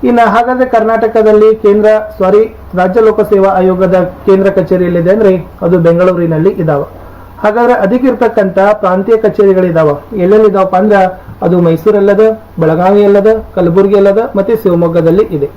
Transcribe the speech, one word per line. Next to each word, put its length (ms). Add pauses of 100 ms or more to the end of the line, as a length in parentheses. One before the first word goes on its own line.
ಇನ್ನ 200
ಹಾಗಾದ್ರೆ 420
ಕರ್ನಾಟಕದಲ್ಲಿ 880
ಕೇಂದ್ರ, 340 (300)
ಸಾರಿ, 360 (200)
ರಾಜ್ಯ 260
ಲೋಕಸೇವಾ 460
ಆಯೋಗದ 680 (120)
ಕೇಂದ್ರ 240
ಕಚೇರಿ 360
ಎಲ್ಲಿದೆ 260
ಅಂದ್ರೆ 360 (140)
ಅದು 180
ಬೆಂಗಳೂರಿನಲ್ಲಿ 680
ಇದಾವ. 360 (540)
ಹಾಗಾದ್ರೆ 340
ಅದಕ್ಕಿರ್ತಕ್ಕಂಥ 880 (140)
ಪ್ರಾಂತೀಯ 440
ಕಚೇರಿಗಳಿದಾವ. 840 (160)
ಎಲ್ಲೆಲ್ಲಿ 340
ಇದಾವಪ್ಪ 260
ಅಂದ್ರೆ 440 (220)
ಅದು 200
ಮೈಸೂರಲ್ಲದ, 800 (180)
ಬೆಳಗಾವಿ 460
ಅಲ್ಲದ, 220 (280)
ಕಲಬುರ್ಗಿ 400
ಅಲ್ಲದ, 400
ಮತ್ತೆ 200
ಶಿವಮೊಗ್ಗದಲ್ಲಿ 800
ಇದೆ. 220